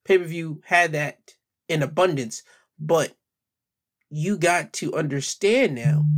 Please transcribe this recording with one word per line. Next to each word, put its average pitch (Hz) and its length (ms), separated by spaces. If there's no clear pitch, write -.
pay-per-view 165 600
had 175 260
that - 420
in 156 140
abundance, 147 600
but 156 380
you 160 260
got 170 380
to - 200
understand 160 800
now, 151 300